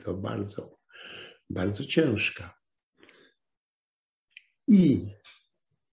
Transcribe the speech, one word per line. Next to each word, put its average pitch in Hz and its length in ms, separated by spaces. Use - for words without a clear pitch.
to 101 100
bardzo, 101 640
bardzo 98 340
ciężka. - 760
I 151 380